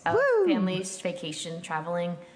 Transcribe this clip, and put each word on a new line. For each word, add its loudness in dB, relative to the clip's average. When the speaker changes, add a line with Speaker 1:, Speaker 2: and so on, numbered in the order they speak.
Speaker 1:
of 2
Speaker 2:
Woo! 4
Speaker 1:
families 0
vacation -6
traveling -2